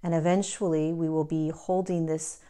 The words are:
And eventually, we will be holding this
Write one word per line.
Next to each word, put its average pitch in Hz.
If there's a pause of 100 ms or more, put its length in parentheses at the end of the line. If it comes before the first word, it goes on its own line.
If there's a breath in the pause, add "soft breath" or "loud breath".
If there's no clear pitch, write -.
And 175
eventually, 170
we 165
will 160
be 156
holding 180
this 160 (100)